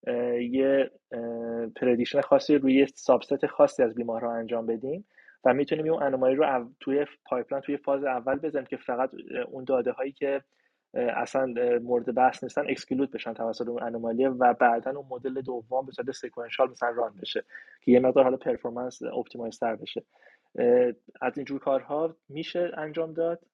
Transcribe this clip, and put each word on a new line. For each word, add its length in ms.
اه، 360
یه، 480
اه، 560
پردیکشن 540
خاصی 360
روی 380
سابست 520
خاصی 360
از 120
بیمارها 380
انجام 340
بدیم 380
و 80
می‌تونیم 400
اون 100
انومالی 320
رو 220
او-، 240
توی 240
پایپلاین 380
توی 140
فاز 260
اول 360
بزنیم 260
که 120
فقط، 380
اه، 260
اون 120
داده 280
هایی 200
که، 320
اه، 80
اصلاً، 360
اه، 220
مورد 360
بحث 280
نیستن 280
اکسکلود 400
بشن 220
توسط 360
اون 140
انومالی 440
و 260
بعداً 380
اون 180
مدل 320
دوم 440
به 80
صورت 180
سکونشال 600
مثلاً 180
ران 240
بشه 200
که 100
یه 60
مقدار 260
حالا 120
پرفورمنس 680
اپتیمایز 560
تر 180
بشه. 260
اه، 340
از 160
اینجور 220
کارها 560
می‌شه 480
انجام 360
داد 260